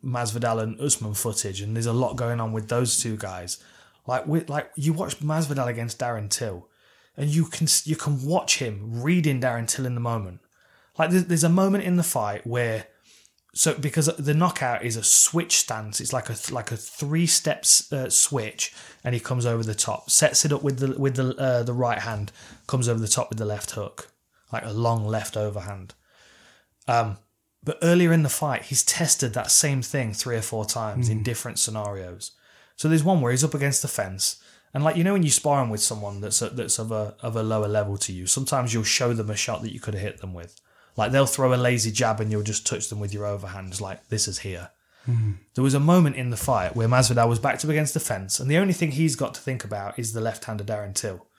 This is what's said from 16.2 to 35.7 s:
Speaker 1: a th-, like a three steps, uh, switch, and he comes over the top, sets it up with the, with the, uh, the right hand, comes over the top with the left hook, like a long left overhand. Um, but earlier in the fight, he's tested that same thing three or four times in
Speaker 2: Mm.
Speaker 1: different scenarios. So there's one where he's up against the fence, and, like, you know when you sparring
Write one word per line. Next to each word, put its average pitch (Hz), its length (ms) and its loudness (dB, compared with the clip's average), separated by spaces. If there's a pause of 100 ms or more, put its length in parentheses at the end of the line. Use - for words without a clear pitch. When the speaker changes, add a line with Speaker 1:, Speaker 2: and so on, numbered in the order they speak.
Speaker 1:
a 113 40 -6
th-, - 180 -8
like 120 180 -4
a 120 60 -4
three 156 500 0
steps, - 640 4
uh, 131 180 -2
switch, - 640 0 (280)
and 123 120 -2
he 117 60 0
comes 123 260 -2
over 117 160 0
the 110 120 -4
top, - 360 -4
sets - 340 6
it 147 80 2
up 139 100 0
with 139 180 0
the, 131 180 0
with 135 180 2
the, 131 220 0
uh, 127 240 2
the 120 100 -2
right 120 280 0
hand, 104 300 -6 (360)
comes 123 220 0
over 117 120 0
the 110 80 -2
top - 220 0
with 110 80 -6
the 110 80 -4
left 104 260 -6
hook, - 380 -10 (420)
like 117 140 -6
a 113 60 -8
long 117 340 0
left 107 300 -4
overhand. 101 580 -6 (920)
Um, 117 300 2 (460)
but - 180 -6
earlier 170 300 6
in 165 100 6
the 143 60 4
fight, 135 360 -2
he's - 180 0
tested - 520 2
that 113 160 -2
same 139 320 4
thing 120 300 -2
three 120 240 -4
or 107 60 -2
four 110 220 -4
times 113 440 -2
in 110 120 2
Speaker 2:
Mm. 104 40 -2
Speaker 1:
different 117 340 -4
scenarios. 101 720 -6 (440)
So - 120 0
there's 160 160 4
one 180 160 4
where 120 100 2
he's 127 140 4
up 156 100 0
against 139 280 0
the 139 60 -4
fence, 95 540 -4 (320)
and, 139 80 -2
like, 156 140 2
you 170 80 4
know 196 80 4
when 196 100 4
you 151 80 4
sparring 139 400 2